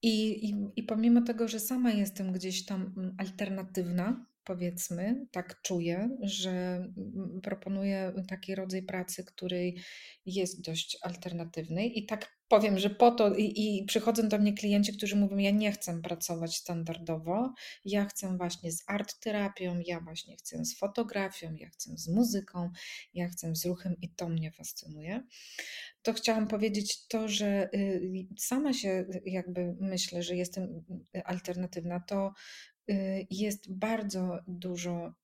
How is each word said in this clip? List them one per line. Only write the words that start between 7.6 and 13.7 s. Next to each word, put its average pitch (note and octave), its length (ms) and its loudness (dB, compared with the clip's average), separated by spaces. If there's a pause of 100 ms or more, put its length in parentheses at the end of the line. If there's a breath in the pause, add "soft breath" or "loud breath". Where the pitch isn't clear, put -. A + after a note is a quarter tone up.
taki F#3 280 -6
rodzaj F#3 280 -4
pracy, F#3 400 -6
której F3+ 540 -2 (480 loud breath)
jest F3+ 360 -2
dość D#3+ 400 -4
alternatywnej F3 1000 -4
i G#3 60 -6
tak - 320 -6 (100)
powiem, G#3 320 8
że G3+ 100 6
po A#3+ 220 10
to G#3+ 240 6
i, G#3 200 2
i G#3 300 2